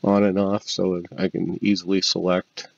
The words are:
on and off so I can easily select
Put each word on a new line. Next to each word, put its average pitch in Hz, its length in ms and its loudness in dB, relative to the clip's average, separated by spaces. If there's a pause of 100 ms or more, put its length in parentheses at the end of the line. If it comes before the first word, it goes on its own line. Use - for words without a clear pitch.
on 101 200 4
and 98 160 2
off 101 280 -2
so 92 360 -2 (120)
I 92 120 -2
can 90 360 -4
easily 95 380 2
select - 640 -2 (100)